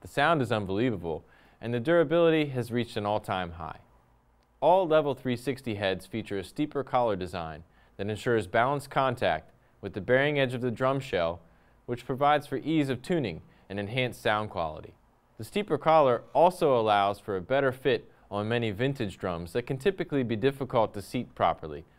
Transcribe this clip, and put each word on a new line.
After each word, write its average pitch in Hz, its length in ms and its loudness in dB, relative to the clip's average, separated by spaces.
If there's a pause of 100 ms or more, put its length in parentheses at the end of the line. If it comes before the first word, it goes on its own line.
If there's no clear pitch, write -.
the - 80 -16
sound 147 340 2
is 110 80 -2
unbelievable, 98 720 -2 (360)
and 117 120 -8
the 120 60 0
durability 160 680 4
has 127 260 -4
reached 120 240 -2
an 104 100 -2
all-time 101 460 -2
high. 80 260 -12 (800)
All 175 300 4
Level 151 260 4
three 123 220 -2
sixty 117 400 -4
heads 95 280 -2
feature 101 340 -6
a 95 40 -6
steeper 147 400 -4
collar 123 320 2
design 85 480 -6 (340)
that 101 140 -4
ensures 110 380 0
balanced 131 420 0
contact 120 600 0 (280)
with 98 120 -10
the 110 80 -8
bearing 135 400 2
edge 131 120 0
of 120 100 -6
the 123 100 -2
drum 131 260 0
shell, 87 420 -2 (460)
which 120 200 -8
provides 143 400 2
for 139 100 -6
ease 143 320 0
of 127 140 -4
tuning 110 400 -4 (260)
and 98 100 -8
enhanced 117 440 -4
sound 107 260 0
quality. 80 460 -8 (420)
The 113 80 -12
steeper 202 320 -4
collar 147 460 4 (100)
also 156 480 4
allows 101 400 4
for 101 160 -4
a 92 60 -4
better 131 300 0
fit 127 380 0 (200)
on 104 180 -2
many 117 220 0
vintage 113 480 -4
drums 87 340 -6
that 123 140 -4
can 135 100 -4
typically 170 460 0
be 117 120 -2
difficult 127 600 0
to 101 80 -8
seat - 320 -8
properly 82 500 -2 (140)